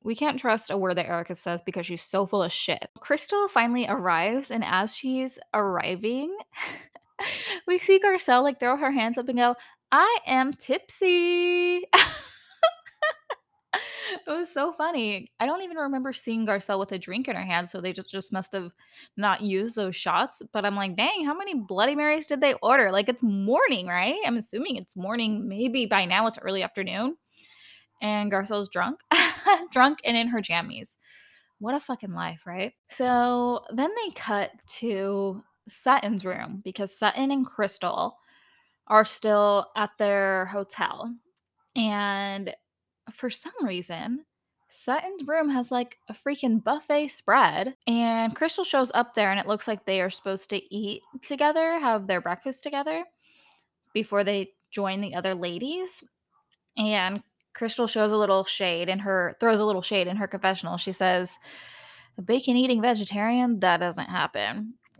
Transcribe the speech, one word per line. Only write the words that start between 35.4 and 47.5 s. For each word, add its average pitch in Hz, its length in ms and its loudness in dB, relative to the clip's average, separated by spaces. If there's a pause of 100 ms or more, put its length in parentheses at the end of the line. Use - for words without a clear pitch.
Sutton's 208 560 2
room 190 380 -6
because 190 340 -6
Sutton 254 340 2
and 269 160 0
Crystal - 720 -2 (720)
are 214 180 8
still 208 680 4
at 208 240 -2
their 196 480 2
hotel. 202 680 -6 (600)
And 202 800 -2 (560)
for 254 200 -8
some - 220 -6 (100)
reason, 190 640 -6 (440)
Sutton's 311 580 -4
room 302 240 2
has, 254 220 0
like, 247 260 -4 (100)
a 214 40 -12
freaking 240 500 0
buffet 294 460 0
spread. 214 640 2 (120)